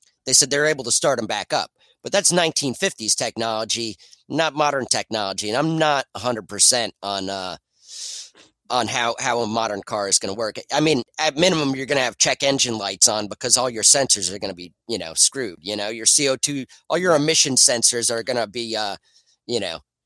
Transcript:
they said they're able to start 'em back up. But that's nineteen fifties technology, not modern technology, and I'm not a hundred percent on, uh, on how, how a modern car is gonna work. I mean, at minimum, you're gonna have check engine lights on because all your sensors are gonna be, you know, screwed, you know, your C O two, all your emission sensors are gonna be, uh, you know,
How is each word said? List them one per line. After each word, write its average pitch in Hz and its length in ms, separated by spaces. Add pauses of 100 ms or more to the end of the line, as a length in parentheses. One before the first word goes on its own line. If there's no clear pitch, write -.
(260)
they 127 80
said 135 160
they're 143 160
able 147 180
to 113 80
start 139 260
'em 110 80
back 104 260
up. 117 180 (320)
But 127 100
that's 196 200
nineteen 160 420
fifties 110 400
technology, 113 800 (320)
not 151 260
modern 143 320
technology, 104 640
and 117 80
I'm 160 200
not 151 360
a 101 60
hundred 113 280
percent 107 540
on, 98 280
uh, 92 280 (1120)
on 120 180
how, 120 320
how 120 220
a 113 40
modern 107 360
car 104 260
is 98 100
gonna 98 160
work. 107 220 (160)
I 143 80
mean, 151 220 (160)
at 151 180
minimum, 156 400
you're 131 100
gonna 139 140
have 123 180
check - 240
engine 135 360
lights 98 300
on 107 200
because 113 300
all 127 120
your 110 120
sensors 101 520
are 101 40
gonna 98 160
be, 87 180 (160)
you 95 100
know, 82 160
screwed, 104 460
you 101 160
know, 104 140
your 113 160
C 143 240
O 131 60
two, 139 280 (240)
all 151 100
your 180 180
emission 147 400
sensors 120 540
are 113 120
gonna 120 240
be, 113 300
uh, 104 200 (500)
you 117 140
know, 82 200 (260)